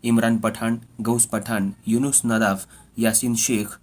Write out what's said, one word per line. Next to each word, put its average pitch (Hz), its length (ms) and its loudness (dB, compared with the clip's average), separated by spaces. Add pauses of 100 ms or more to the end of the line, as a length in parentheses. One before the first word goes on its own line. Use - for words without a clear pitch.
इम्रान 117 340 2
पठाण, 113 400 -2 (300)
गौस 117 200 2
पठाण, 104 440 -2 (160)
युनुस 127 380 2
नदाफ, 110 400 2 (320)
यासीन 113 380 0
शेख 113 300 -2 (180)